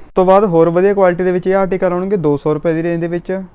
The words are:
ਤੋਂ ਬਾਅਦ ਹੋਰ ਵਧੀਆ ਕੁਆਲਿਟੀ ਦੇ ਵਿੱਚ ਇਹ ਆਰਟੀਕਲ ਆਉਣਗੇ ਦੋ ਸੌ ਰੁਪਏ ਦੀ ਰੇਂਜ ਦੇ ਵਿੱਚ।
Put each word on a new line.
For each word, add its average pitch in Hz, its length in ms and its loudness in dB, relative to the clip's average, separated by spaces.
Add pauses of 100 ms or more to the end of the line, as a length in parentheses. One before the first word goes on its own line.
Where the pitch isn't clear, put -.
(140)
ਤੋਂ 185 100 2
ਬਾਅਦ 190 200 6
ਹੋਰ 165 240 2
ਵਧੀਆ 185 260 2
ਕੁਆਲਿਟੀ 185 300 0
ਦੇ 180 80 0
ਵਿੱਚ 180 140 -4
ਇਹ 185 80 2
ਆਰਟੀਕਲ 190 380 -2
ਆਉਣਗੇ 190 240 -2
ਦੋ 151 200 0
ਸੌ 151 180 -2
ਰੁਪਏ 160 200 -2
ਦੀ 160 80 -4
ਰੇਂਜ 170 180 -4
ਦੇ 170 60 -4
ਵਿੱਚ। 175 360 -6 (120)